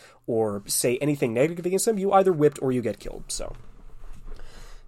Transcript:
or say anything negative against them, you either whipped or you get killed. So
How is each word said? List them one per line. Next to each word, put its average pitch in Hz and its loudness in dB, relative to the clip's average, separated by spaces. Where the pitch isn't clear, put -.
or 107 0
say - 0
anything 143 0
negative 165 2
against 190 0
them, 226 2
you 196 2
either 190 6
whipped 147 4
or 131 2
you 123 0
get 107 -4
killed. - -12
So - -8